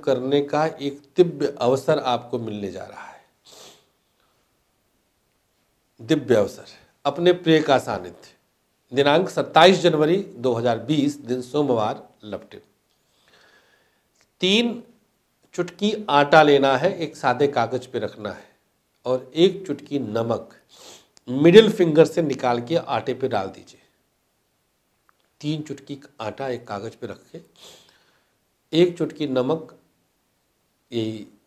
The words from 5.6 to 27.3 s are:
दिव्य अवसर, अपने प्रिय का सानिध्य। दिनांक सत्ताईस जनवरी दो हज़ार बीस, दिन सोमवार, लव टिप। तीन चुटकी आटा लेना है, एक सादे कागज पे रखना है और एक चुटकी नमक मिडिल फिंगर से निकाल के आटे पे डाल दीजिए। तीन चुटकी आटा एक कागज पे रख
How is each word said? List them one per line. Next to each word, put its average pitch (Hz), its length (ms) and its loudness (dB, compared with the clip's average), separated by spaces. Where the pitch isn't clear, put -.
दिव्य 127 340 2
अवसर, - 320 0
अपने 170 300 2
प्रिय 160 280 2
का 143 160 2
सानिध्य। 92 580 -10
दिनांक 143 360 2
सत्ताईस 160 520 6
जनवरी 156 360 2
दो 127 380 -4
हज़ार 117 240 -2
बीस, 139 380 -2
दिन 123 260 -6
सोमवार, 123 680 -4
लव 98 260 -14
टिप। - 140 -20
तीन 220 420 0
चुटकी 185 380 -4
आटा 143 320 6
लेना 139 340 4
है, 165 200 0
एक 160 200 -10
सादे 139 300 0
कागज 123 400 -2
पे - 120 -8
रखना 104 320 -10
है 87 140 -18
और 127 300 -4
एक 175 300 2
चुटकी 143 320 -8
नमक 113 560 -4
मिडिल 170 440 6
फिंगर 160 320 4
से 160 180 -4
निकाल 127 400 -2
के 143 140 -4
आटे 127 380 -4
पे 131 140 -6
डाल 101 200 -4
दीजिए। - 320 -20
तीन 151 220 -6
चुटकी 143 360 -14
आटा 113 280 -8
एक 120 200 -8
कागज 107 260 -10
पे - 120 -16
रख - 160 -14